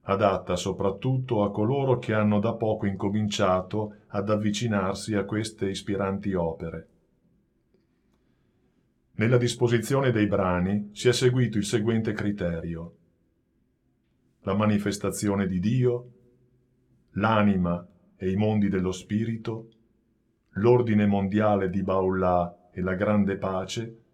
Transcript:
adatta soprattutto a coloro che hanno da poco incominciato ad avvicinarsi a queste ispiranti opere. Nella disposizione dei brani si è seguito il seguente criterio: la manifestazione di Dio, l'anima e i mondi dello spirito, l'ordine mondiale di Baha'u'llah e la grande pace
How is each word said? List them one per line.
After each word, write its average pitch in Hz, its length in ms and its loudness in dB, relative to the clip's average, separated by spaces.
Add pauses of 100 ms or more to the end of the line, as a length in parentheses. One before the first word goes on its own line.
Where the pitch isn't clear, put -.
adatta 98 560 0
soprattutto 104 880 -2
a 101 80 -2
coloro 131 480 0
che 107 140 -2
hanno 104 260 2
da 110 140 0
poco 110 320 -2
incominciato 101 1080 0 (140)
ad 101 200 -4
avvicinarsi 104 840 -2
a 98 100 0
queste 107 460 -4
ispiranti 98 640 -4
opere. 82 560 -4 (2250)
Nella 120 260 2
disposizione 120 720 2
dei 107 160 2
brani 95 640 0
si - 160 -2
è 123 60 6
seguito 123 460 2
il 98 60 -2
seguente 113 500 0
criterio: 85 840 -4 (1400)
la 95 140 -2
manifestazione 101 920 0
di 90 140 -2
Dio, 123 500 0 (1000)
l'anima 95 720 2 (300)
e 95 160 -2
i - 20 0
mondi 104 340 2
dello 92 220 0
spirito, 113 760 -6 (880)
l'ordine 113 520 4
mondiale 101 640 2
di 92 140 -2
Baha'u'llah 92 720 0 (180)
e 92 60 -8
la 92 140 -2
grande 101 420 2
pace 98 640 -6 (160)